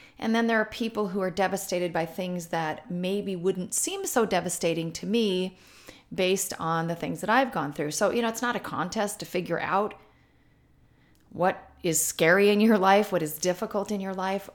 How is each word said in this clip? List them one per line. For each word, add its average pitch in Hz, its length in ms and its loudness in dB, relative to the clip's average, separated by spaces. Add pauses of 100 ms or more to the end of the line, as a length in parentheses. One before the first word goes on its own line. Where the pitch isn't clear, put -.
(180)
And 220 160 0
then 233 140 2
there 226 120 4
are 214 60 2
people 214 440 -4
who 190 120 -2
are 185 80 0
devastated 185 640 0
by 165 140 0
things 180 400 -6
that 156 420 -4
maybe 190 460 -2
wouldn't 180 400 -2
seem 392 320 -2
so 233 180 2
devastating 170 680 0
to - 120 -10
me 185 540 0 (520)
based 185 480 0
on 165 280 0
the 170 80 -2
things 196 260 -6
that 196 80 -2
I've 247 220 2
gone 147 200 -2
through. 147 200 -4
So, 196 180 2
you 233 140 0
know, 226 60 0
it's 226 120 -6
not 247 140 -2
a 202 40 -4
contest 190 600 -4
to 160 80 -12
figure 170 320 -2
out 185 340 0 (1400)
what - 400 -2 (140)
is 160 200 2
scary 185 460 6
in 208 100 4
your 214 200 6
life, 196 320 6
what 175 100 2
is 151 160 -4
difficult 214 540 -2
in 202 100 -2
your 190 140 -6
life. 190 400 -4